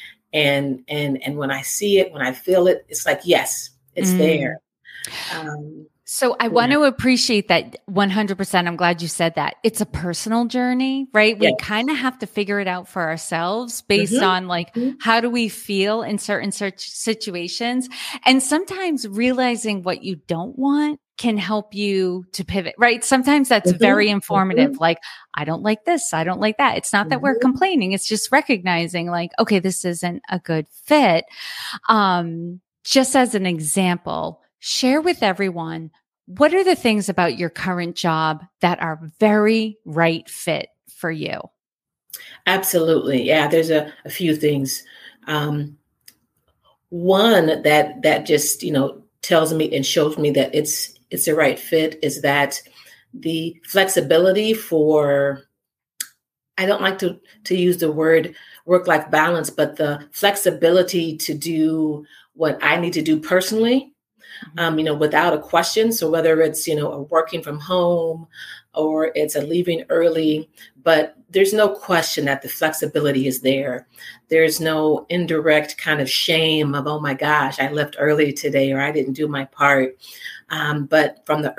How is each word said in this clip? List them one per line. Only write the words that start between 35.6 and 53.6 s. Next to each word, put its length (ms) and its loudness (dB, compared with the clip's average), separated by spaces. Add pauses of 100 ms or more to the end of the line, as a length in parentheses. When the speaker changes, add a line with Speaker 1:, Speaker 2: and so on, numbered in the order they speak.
Speaker 2:
what 280 2
are 100 4
the 120 4
things 340 0
about 280 0
your 120 -2
current 460 -6
job 480 0 (180)
that 200 0
are 180 -6 (200)
very 640 2
right 440 0
fit 400 -6 (200)
for 220 -8
you? 280 -8 (1080)
Speaker 1:
Absolutely. 800 0
Yeah, 240 2
there's 240 2
a, 200 0 (140)
a 40 -16
few 260 -2
things. 480 -2 (440)
Um, 500 -4 (1120)
one 760 4
that, 400 2
that 220 2
just, 380 0
you 80 -4
know, 320 -2 (180)
tells 320 2
me 220 -2
and 100 -2
shows 320 0
me 140 0
that 220 2
it's, 400 -4 (160)
it's 180 -4
a 80 2
right 220 2
fit 460 -2
is 180 -4
that 400 0 (520)
the 520 -6